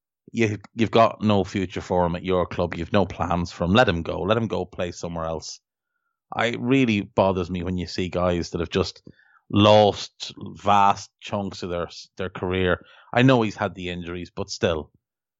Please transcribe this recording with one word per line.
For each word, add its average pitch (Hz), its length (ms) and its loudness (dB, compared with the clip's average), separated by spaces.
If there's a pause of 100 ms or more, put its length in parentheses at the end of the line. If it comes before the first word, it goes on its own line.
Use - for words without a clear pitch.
(300)
You, 110 280 0 (160)
you've 113 180 0
got 113 280 4
no 101 220 2
future 92 380 -4
for 90 260 0
him 85 80 -2
at 90 100 -8
your 90 220 0
club. 90 280 -4
You've 87 180 -8
no 98 120 4
plans 87 460 -4
for - 140 -6
him. 87 80 2
Let 117 160 6
him 85 140 -2
go. 85 200 -6
Let 104 160 0
him 117 80 -2
go 92 180 -4
play 90 280 -6
somewhere 85 320 -8
else. 80 340 -8 (760)
I, 113 120 0
it 117 140 -4
really 120 420 2
bothers 95 480 0
me 90 120 -4
when 90 140 -4
you 90 100 -4
see 92 220 -6
guys 87 420 -2
that 85 100 -6
have 82 100 -4
just - 320 -2 (480)
lost 104 880 4
vast 98 720 0 (100)
chunks 98 420 -6
of 95 60 -8
their, 87 200 -4 (280)
their 92 140 -6
career. 92 520 0 (300)
I 120 80 4
know 127 220 6
he's 104 140 -2
had 98 180 -4
the 90 160 -8
injuries, 87 440 -10
but 101 140 -8
still, 82 420 -2 (500)